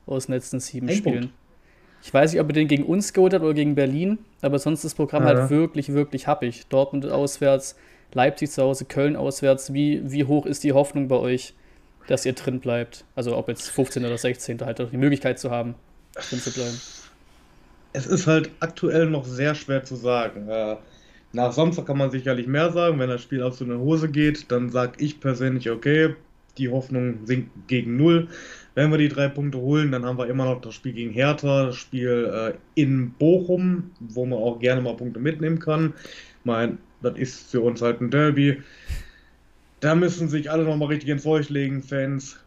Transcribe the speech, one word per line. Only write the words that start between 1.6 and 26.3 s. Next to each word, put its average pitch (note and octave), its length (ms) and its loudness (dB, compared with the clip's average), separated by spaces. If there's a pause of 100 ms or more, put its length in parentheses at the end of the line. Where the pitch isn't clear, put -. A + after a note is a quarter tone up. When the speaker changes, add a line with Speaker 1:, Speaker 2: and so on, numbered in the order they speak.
Speaker 1:
Ich - 100 -12
weiß D3+ 200 4
nicht, E3+ 80 2
ob D#3 80 0
ihr D3 60 -2
den D#3 140 4
gegen C#3+ 160 2
uns F#3+ 280 0
geholt F#3 220 6
habt E3 100 2
oder D#3 100 2
gegen D3 200 2
Berlin, D3 440 0 (240)
aber C#3 160 2
sonst D3+ 220 0
ist D#3 120 -6
das - 20 -14
Programm C#3 300 0
Speaker 2:
Ja. - 100 8
Speaker 1:
halt C3 160 4
wirklich, D3+ 420 2
wirklich C#3+ 340 0
happig. C3 420 -2
Dortmund C#3 380 2
auswärts, C#3 720 0 (380)
Leipzig C#3+ 360 2
zu C#3 120 -2
Hause, C3+ 240 0
Köln C#3+ 300 0
auswärts. C3+ 580 0
Wie, D3 260 2 (100)
wie C#3+ 140 0
hoch C#3+ 220 2
ist - 180 -4
die C#3+ 80 4
Hoffnung C#3 360 2
bei C3 80 4
euch, B2+ 360 -2 (540)
dass - 180 0
ihr C3 80 0
drin B2+ 280 -6
bleibt? A#2+ 440 -4 (100)
Also A#2+ 220 -2
ob A#2 120 -4
jetzt A#2 200 -8
fünfzehnter B2+ 400 -2
oder A#2+ 80 -2
sechzehnter, A#2+ 480 -4
halt A2+ 160 -6
doch A#2+ 100 -4
die B2 60 -6
Möglichkeit C3+ 420 2
zu C3 120 -6
haben, A#2+ 240 -4 (400)
drin - 260 -8
zu B2 100 -6
bleiben. A#2+ 300 -6 (1120)
Speaker 2:
Es C3+ 140 -6
ist - 200 0
halt D#3 220 4 (120)
aktuell E3 500 0
noch C#3 160 -4
sehr C3 280 -2
schwer C3+ 300 -4
zu C3 120 -12
sagen. A#2+ 520 -2
Äh, A2 280 -4 (580)
nach B2 180 0
Samstag D#3+ 320 0
kann C#3 140 -2
man C#3 120 2
sicherlich B2+ 360 -2
mehr D3 260 2
sagen. E3+ 260 2
Wenn B2+ 120 0
das B2 100 -4
Spiel B2+ 220 -6
absolut B2+ 320 -4
in A#2+ 60 -6
die B2+ 60 -2
Hose D#3+ 220 2
geht, D3+ 420 0
dann B2 200 0
sag B2 320 -2
ich D3+ 180 -4
persönlich, B2+ 500 -2
okay, D3+ 440 2 (420)